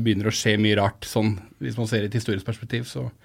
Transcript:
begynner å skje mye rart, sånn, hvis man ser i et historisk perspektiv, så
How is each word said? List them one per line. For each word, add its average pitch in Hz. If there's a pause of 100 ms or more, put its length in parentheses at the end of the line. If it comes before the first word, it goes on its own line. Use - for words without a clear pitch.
begynner 104
å 107
skje 107
mye 107
rart, -
sånn, 107 (260)
hvis 120
man 113
ser 110
i 104
et 113
historisk 107
perspektiv, 117
så 127 (140)